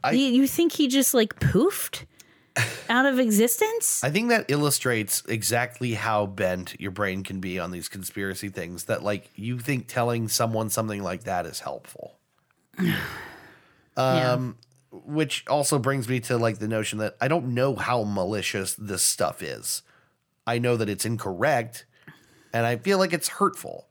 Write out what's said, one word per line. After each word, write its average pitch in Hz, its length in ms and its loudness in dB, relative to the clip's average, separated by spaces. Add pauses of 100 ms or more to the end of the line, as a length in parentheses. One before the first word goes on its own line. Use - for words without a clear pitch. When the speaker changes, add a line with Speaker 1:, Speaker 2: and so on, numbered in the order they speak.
Speaker 1:
I - 80 4
Speaker 2:
You, 269 140 4
you 262 200 6
think 339 260 2
he 294 160 2
just, 254 260 4
like, 220 260 4
poofed - 640 2 (420)
Speaker 1:
<laughs> - 440 -6
Speaker 2:
out 247 160 4
of 262 120 4
existence? 247 840 2
Speaker 1:
I 131 60 2
think 214 200 0
that 226 200 2
illustrates 131 800 2
exactly 120 680 0
how 107 320 2
bent 95 540 -2
your 95 100 -4
brain 95 320 -2
can 95 180 -8
be 92 180 -4
on 87 120 -4
these 87 180 -10
conspiracy 98 640 -8
things, 87 340 -8
that, 107 180 -2
like, 101 320 -4
you 117 240 -6
think 123 300 -4
telling 117 400 0
someone 110 420 0
something 107 320 -2
like 92 220 -6
that 90 220 -2
is 78 140 -10
helpful. - 580 -14 (600)
Speaker 2:
<sighs> - 0 - (1160)
Yeah. 127 360 4
Speaker 1:
Um, 123 240 -2 (340)
which 147 560 -2
also 143 320 2
brings 127 300 0
me 127 120 0
to, 120 180 -2
like, 113 200 0
the 110 100 -4
notion 110 320 -2
that 107 200 -4
I 127 80 0
don't 143 260 0
know 127 220 2
how 123 280 0
malicious 98 680 -2
this 98 280 -4
stuff - 400 0
is. 64 400 -6 (640)
I 120 120 0
know 120 200 2
that 110 100 0
it's 98 160 -4
incorrect, 113 800 -2 (680)
and 117 140 2
I 120 100 2
feel 190 220 0
like 190 140 2
it's 165 160 -2
hurtful. - 640 -2